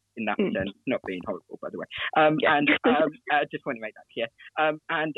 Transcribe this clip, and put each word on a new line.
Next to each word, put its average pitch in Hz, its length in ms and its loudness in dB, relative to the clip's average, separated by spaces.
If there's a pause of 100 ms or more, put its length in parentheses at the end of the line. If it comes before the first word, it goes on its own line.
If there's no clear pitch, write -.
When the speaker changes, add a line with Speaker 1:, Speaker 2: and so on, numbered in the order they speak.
(160)
Speaker 1:
in 110 100 -6
that 104 120 0
Speaker 2:
Mm. 202 160 0
Speaker 1:
sense, 98 180 -2 (140)
not 120 180 0
being 95 220 -8
horrible, - 360 -10
by - 100 -8
the 90 80 -10
way. 85 60 -8 (300)
Um, 156 240 6
Speaker 2:
Yeah. 151 180 4
Speaker 1:
and, 147 120 2
Speaker 2:
<laughs> 151 400 4
Speaker 1:
um, - 20 -4 (200)
I 151 140 2
just - 200 -10
want 131 120 -4
to 110 40 -14
make 107 140 -10
that - 180 -20
clear. 113 140 -4 (300)
Um, 156 220 0 (100)
and, 156 280 -2